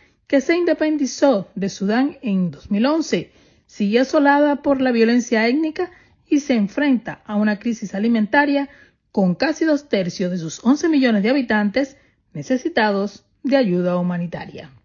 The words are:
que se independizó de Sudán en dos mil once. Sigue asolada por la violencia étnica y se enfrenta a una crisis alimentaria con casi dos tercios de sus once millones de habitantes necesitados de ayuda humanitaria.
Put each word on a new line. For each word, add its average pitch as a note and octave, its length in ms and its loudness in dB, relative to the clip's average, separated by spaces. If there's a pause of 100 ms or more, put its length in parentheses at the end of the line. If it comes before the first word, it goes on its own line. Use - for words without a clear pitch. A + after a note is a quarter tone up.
(260)
que C#4 140 2
se E4+ 160 0
independizó D4+ 960 0
de G3 140 -4
Sudán A3 540 -2
en F#3+ 280 -2
dos - 200 -12
mil G#3 160 0
once. C#4+ 440 -2 (360)
Sigue G#3+ 340 0
asolada C#4+ 600 2
por C#4 180 0
la B3+ 100 0
violencia A3+ 560 2
étnica D#4 440 -2 (360)
y D4 140 2
se C4+ 140 -2
enfrenta A#3 720 0
a G#3 100 -4
una G#3 220 0
crisis A3 360 -6
alimentaria A#3+ 760 0 (420)
con F#3 220 2
casi D#4+ 320 -2
dos D4 240 0
tercios F3+ 400 -2
de F#3 80 -6
sus D#3+ 260 -10
once D4 240 2
millones B3+ 340 2
de G#3 60 0
habitantes A#3+ 720 -2 (340)
necesitados G#3 920 -2 (160)
de C4+ 160 2
ayuda F3+ 400 0
humanitaria. F3 720 -6 (140)